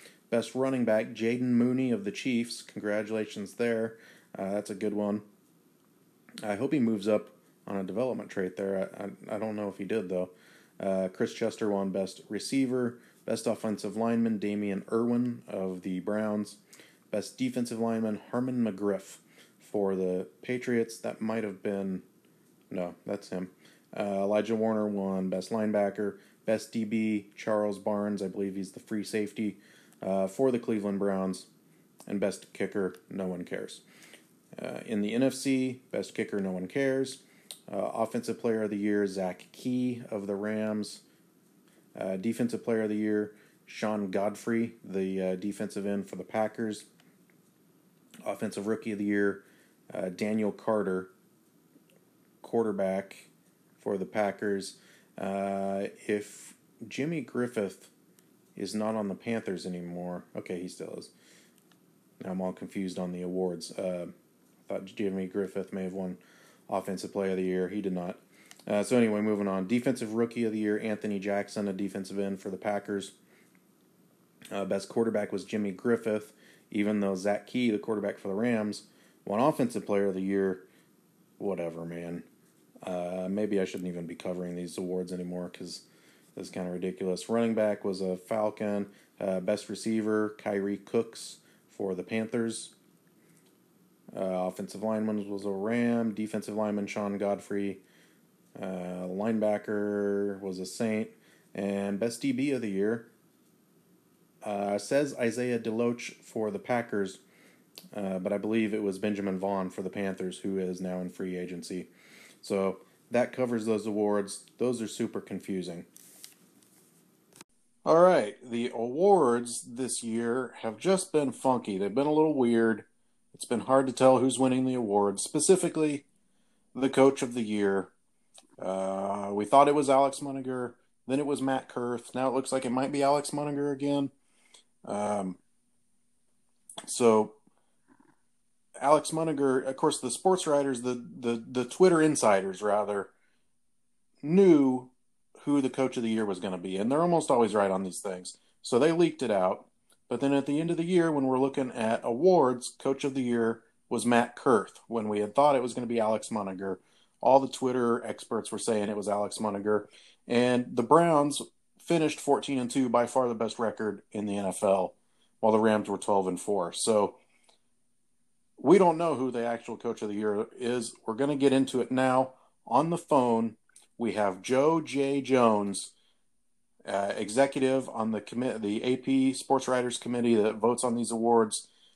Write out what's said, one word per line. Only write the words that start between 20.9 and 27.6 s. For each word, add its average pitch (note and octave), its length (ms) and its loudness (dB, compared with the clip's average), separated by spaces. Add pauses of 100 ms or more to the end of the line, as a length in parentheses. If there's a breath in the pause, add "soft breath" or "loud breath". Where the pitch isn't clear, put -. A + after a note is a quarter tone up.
That - 240 -8
might A2 220 -2
have F#2+ 200 -8
been, G2 400 -2 (680)
no, F2 260 -6 (100)
that's G2+ 240 -6
him. F#2 220 -6 (460 soft breath)
Uh, G#2+ 60 -2
Elijah G2+ 520 0
Warner A2 320 2
won F#2+ 420 -2
Best F#2 200 -4
Linebacker. G#2 680 0 (280 soft breath)
Best A2 280 -2
D A2+ 100 -2
B, G#2+ 520 0
Charles G#2 440 -2